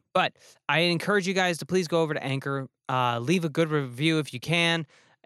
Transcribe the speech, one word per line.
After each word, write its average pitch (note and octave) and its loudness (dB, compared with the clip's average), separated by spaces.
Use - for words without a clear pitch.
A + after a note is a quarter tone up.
But F3+ 0
I D3+ 4
encourage F3 2
you G3 0
guys F3+ 2
to D#3 -8
please F3+ 0
go E3 2
over D3+ 0
to - -6
Anchor, C3+ -4
uh, B2 0
leave D#3+ 0
a D#3+ -2
good D#3+ 0
review D3 0
if D3 -4
you A#2+ -6
can. E3 0